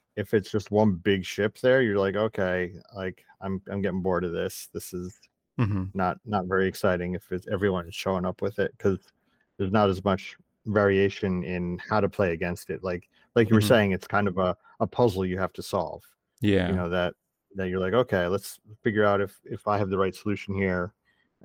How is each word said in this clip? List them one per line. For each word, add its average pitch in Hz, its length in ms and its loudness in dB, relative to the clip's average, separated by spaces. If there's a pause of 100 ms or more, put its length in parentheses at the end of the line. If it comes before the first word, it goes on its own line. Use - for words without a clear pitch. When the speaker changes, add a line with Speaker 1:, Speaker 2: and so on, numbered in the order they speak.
(160)
Speaker 1:
if 104 180 -6
it's 104 160 2
just - 220 -4
one 107 220 4
big 95 300 0
ship 101 360 -4
there, 131 240 4
you're 101 160 2
like, 98 160 2
"Okay, 92 580 -2 (220)
like, 95 280 -8 (180)
I'm, 95 280 -6
I'm 98 140 -4
getting 95 180 -2
bored 90 220 0
of 87 80 -4
this. 87 420 -6
This - 180 -10
is 90 280 -10 (400)
Speaker 2:
Mm-hmm. 101 240 0 (100)
Speaker 1:
not, 92 320 0
not 98 220 -2
very 95 200 2
exciting 90 460 -2
if - 180 -10
it's, 90 160 -6
everyone 92 400 -2
is 87 60 -16
showing 95 320 -2
up 92 160 -6
with 101 160 -4
it," 95 220 -2
'cause 98 180 0 (600)
there's 95 120 -2
not 104 200 4
as 92 120 -4
much 98 320 -2 (300)
variation 98 800 2
in 87 340 -4 (100)
how 107 120 0
to 98 100 2
play 98 240 0
against 87 380 -6
it. 87 120 -10
Like, 90 240 -6 (280)
like 113 140 4
you 110 60 6
were 107 60 8
Speaker 2:
Mm-hmm. 104 60 2
Speaker 1:
saying, 104 240 6
it's 92 160 -4
kind 104 200 0
of 92 120 -4
a, 90 160 2 (240)
a 110 80 0
puzzle 95 380 0
you 90 120 -2
have 92 160 -4
to - 100 -14
solve. 78 380 -4 (400)
Speaker 2:
Yeah. 95 280 2
Speaker 1:
You 92 60 0
know, 90 140 -2
that, 87 240 0 (420)
that 95 140 -4
you're 92 100 -2
like, 92 140 0
"Okay, 107 340 2
let's 98 320 -4 (240)
figure 107 220 2
out 101 160 4
if, 98 240 -6
if - 220 -8
I 104 100 2
have 101 120 0
the 95 80 -2
right 95 180 0
solution 101 400 -6
here 92 380 -2 (520)